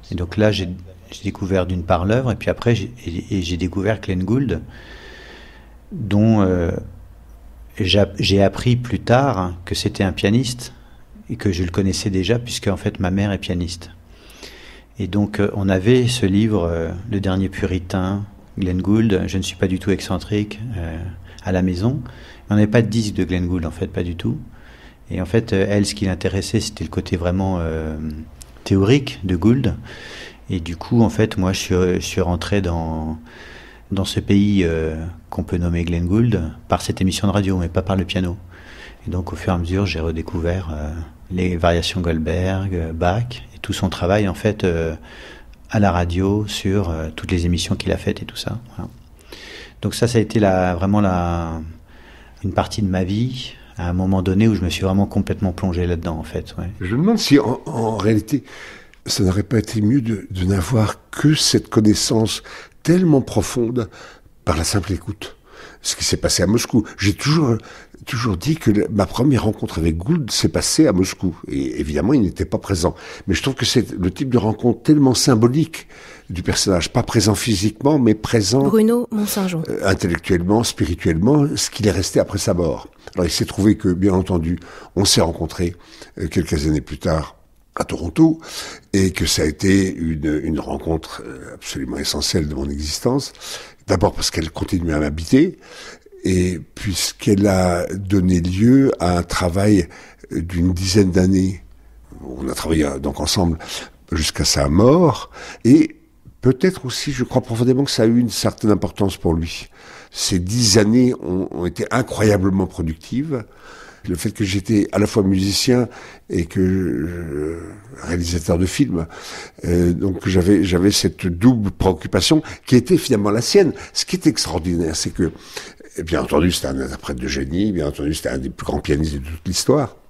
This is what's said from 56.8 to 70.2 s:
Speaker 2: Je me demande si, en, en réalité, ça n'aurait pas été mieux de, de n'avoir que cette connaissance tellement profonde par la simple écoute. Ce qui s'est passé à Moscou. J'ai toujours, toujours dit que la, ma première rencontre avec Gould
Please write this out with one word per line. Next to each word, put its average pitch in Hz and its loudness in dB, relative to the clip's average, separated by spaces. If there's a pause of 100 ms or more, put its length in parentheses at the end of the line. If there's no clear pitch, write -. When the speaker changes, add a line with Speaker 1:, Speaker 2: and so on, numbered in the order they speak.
Speaker 2:
Je 92 -2
me 135 2
demande 214 4
si, 143 4
en, 208 0
en 113 -2
réalité, 107 0 (640)
ça - -2
n'aurait 95 2
pas 117 0
été 107 -2
mieux 117 4
de, 110 -4
de 92 -4
n'avoir 101 2 (140)
que 151 2
cette - 0
connaissance 110 2 (400)
tellement 165 4
profonde 120 -2 (560)
par 82 0
la 82 0
simple 95 -2
écoute. - -8 (460)
Ce - -6
qui - -8
s'est - 0
passé - 0
à 87 4
Moscou. 113 2 (140)
J'ai 98 2
toujours, 143 2 (480)
toujours 113 -4
dit 135 -2
que - 2
la, 101 2
ma 98 2
première 127 2
rencontre 104 -4
avec 80 0
Gould 117 -2